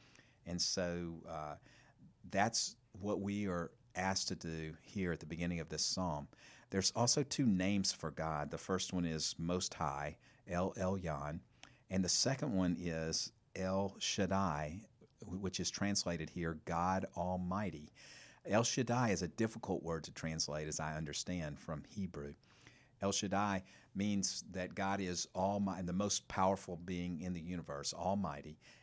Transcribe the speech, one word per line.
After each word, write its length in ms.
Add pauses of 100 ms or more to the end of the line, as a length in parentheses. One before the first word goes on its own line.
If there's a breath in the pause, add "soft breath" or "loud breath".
(460 loud breath)
And 160
so, 520 (160)
uh, 260 (760 loud breath)
that's 460 (240)
what 220
we 260
are 240 (240)
asked 320
to 80
do 460
here 320
at 80
the 40
beginning 360
of 80
this 160
psalm. 420 (440 loud breath)
There's 220
also 300
two 220
names 480
for 180
God. 400
The 60
first 340
one 140
is 340
Most 340
High, 440 (320 loud breath)
El 240
Elyon, 640 (500 loud breath)
and 140
the 60
second 440
one 240
is 540 (240)
El 420
Shaddai, 840 (380)
wh-, 220
which 200
is 100
translated 580
here, 360
God 400 (100)
Almighty. 800 (520 loud breath)
El 180
Shaddai 480
is 100
a 80
difficult 540
word 200
to 80
translate, 560
as 140
I 160
understand, 600
from 300
Hebrew. 460 (680 loud breath)
El 100
Shaddai 520 (300 loud breath)
means 580
that 220
God 280
is 340
almi-, 500
the 60
most 360
powerful 580
being 340
in 140
the 80
universe, 520
almighty, 640 (260 loud breath)